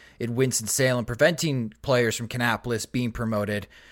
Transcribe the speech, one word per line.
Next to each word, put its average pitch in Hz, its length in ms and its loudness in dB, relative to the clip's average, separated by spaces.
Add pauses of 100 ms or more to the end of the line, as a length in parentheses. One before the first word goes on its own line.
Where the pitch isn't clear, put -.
(200)
in 117 160 -4
Winston-Salem, 127 680 0
preventing 135 800 0
players 123 340 2
from 117 120 -6
Kannapolis 120 600 -2
being 123 200 -2
promoted. 104 560 -2 (260)